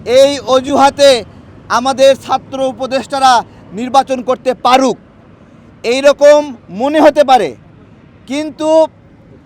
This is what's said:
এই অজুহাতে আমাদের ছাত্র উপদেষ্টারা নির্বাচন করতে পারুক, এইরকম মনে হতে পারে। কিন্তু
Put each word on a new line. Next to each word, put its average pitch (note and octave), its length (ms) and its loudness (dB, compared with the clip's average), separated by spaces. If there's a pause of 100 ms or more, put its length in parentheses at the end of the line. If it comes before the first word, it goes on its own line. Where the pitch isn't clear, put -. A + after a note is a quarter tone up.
এই C4+ 340 2
অজুহাতে C4 880 0 (440)
আমাদের C4 480 0
ছাত্র - 440 -8
উপদেষ্টারা C4 840 -2 (300)
নির্বাচন B3+ 500 -2
করতে B3 320 -4
পারুক, B3+ 440 0 (840)
এইরকম C#4 720 2 (160)
মনে C4+ 300 -2
হতে D4 240 4
পারে। G#3+ 320 0 (680)
কিন্তু D#4 600 -2 (600)